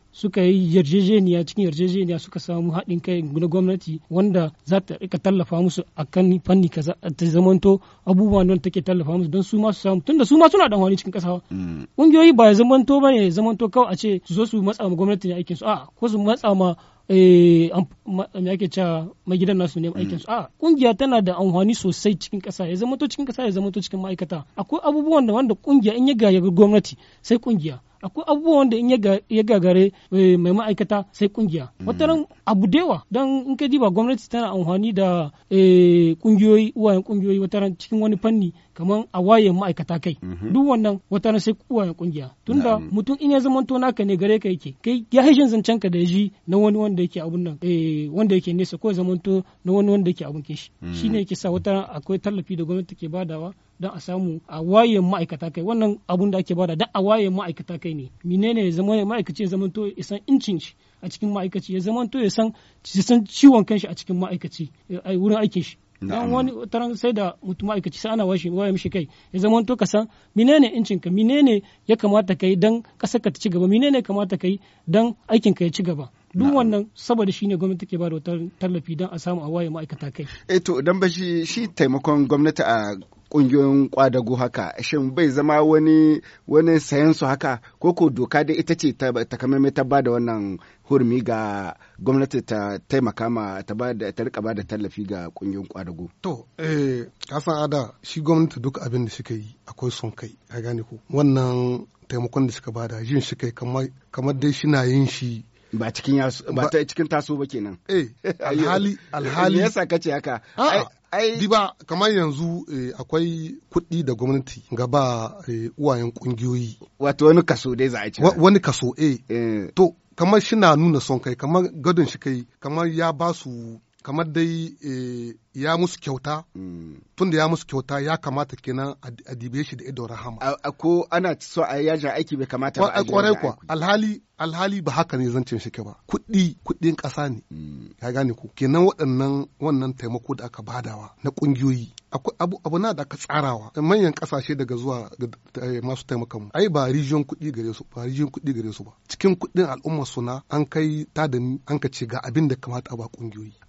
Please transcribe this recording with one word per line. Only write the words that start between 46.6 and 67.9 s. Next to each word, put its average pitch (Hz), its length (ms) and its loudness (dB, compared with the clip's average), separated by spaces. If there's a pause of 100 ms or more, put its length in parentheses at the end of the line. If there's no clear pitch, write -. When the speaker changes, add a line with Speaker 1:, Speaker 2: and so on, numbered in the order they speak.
Speaker 1:
wanda 202 260 0
yake 175 180 -4
abun 165 220 -4
nan, 160 180 -8
eh, 160 500 -2
wanda 196 240 2
yake 180 180 0
nesa 175 280 -2
ko 226 80 -2
ya 208 80 -2
zamanto 185 460 -2 (200)
na 180 100 -2
wani 202 180 4
wanda 202 180 2
yake 175 160 -4
abun 147 160 -10
kishi. - 300 -14 (100)
Speaker 2:
Mm. 175 140 -10
Speaker 1:
Shi 170 140 -2
ne 220 120 0
yake 190 140 -6
sa 185 160 -6
wata 185 220 -2
ran 196 200 -2
akwai 175 260 -6
tallafi 196 360 -6
da 165 100 -4
gwamnati 180 300 -6
ke 165 160 -12
badawa 170 420 -8 (260)
don 185 160 -8
a 165 40 -14
samu 180 480 -6
a 160 140 -12
waye 208 400 4
ma'aikata 170 500 -2
kai. 170 120 -8
Wannan 214 440 -2
abun 190 240 0
da 190 80 -2
ake 180 160 -4
bada 170 200 -2
don 208 180 -2
a 202 80 -2
waye 208 280 2
ma'aikata 185 520 -8
kai 170 120 -8
ne. 135 180 -12 (120)
Menene 208 420 0
ya 180 60 0
zama 190 220 0 (120)
ma'aikaci 208 380 -6
ya 190 60 -2
zamanto 190 380 -4
ya - 160 -10
san 202 240 -10
incin 220 320 0
shi - 140 -18 (280)
a 180 80 -10
cikin 208 240 -6
ma'aikaci, 190 400 -6
ya 185 60 -2
zamanto 226 420 -4
ya 208 80 2
san, 220 240 -2 (420)
ya 196 80 2
san 240 220 4
ciwon 247 400 8
kanshi 208 220 -2
a 170 80 -10
cikin - 260 -8
ma'aikaci, 180 480 -8 (200)
eh, 180 140 -8
a 185 140 -4
wurin 208 240 2
aikin 190 220 -2
shi. - 140 -14 (240)
Speaker 2:
Na'am. 190 80 -8
Speaker 1:
Dan 240 240 -2
wani 262 180 0
wata 233 280 -6
ran 240 160 -4
sai 240 180 -2
da 202 200 -2 (100)
mutum 190 260 -6
ma'aikaci 196 300 -6